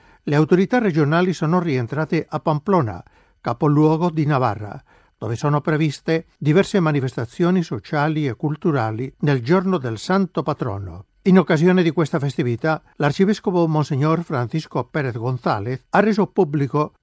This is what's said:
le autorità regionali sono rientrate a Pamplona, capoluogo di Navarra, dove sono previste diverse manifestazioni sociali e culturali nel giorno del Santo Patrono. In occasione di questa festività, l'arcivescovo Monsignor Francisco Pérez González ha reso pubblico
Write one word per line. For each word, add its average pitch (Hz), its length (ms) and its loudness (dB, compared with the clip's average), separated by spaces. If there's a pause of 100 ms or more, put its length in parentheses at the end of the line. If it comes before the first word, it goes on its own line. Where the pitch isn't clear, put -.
(240)
le 147 120 0
autorità 185 440 4
regionali 165 540 2
sono 170 260 0
rientrate 147 680 -2
a 151 120 -6
Pamplona, 147 640 -2 (380)
capoluogo 156 680 2
di 156 160 -2
Navarra, 117 580 -2 (320)
dove 113 200 -8
sono 147 260 0
previste 160 640 -2 (140)
diverse 190 400 2
manifestazioni 156 840 0
sociali 151 640 -4
e 123 80 -2
culturali 135 840 -4
nel 135 240 0
giorno 185 340 2
del 120 220 -6
Santo 185 420 -2
Patrono. 98 640 -6 (200)
In 185 140 8
occasione 180 420 4
di 165 80 2
questa 156 300 0
festività, 139 640 -2 (140)
l'arcivescovo 175 720 0
Monsignor 156 560 0
Francisco 139 600 -4
Pérez 131 340 -6
González 123 720 -4
ha 180 100 2
reso 208 280 2
pubblico 147 760 -2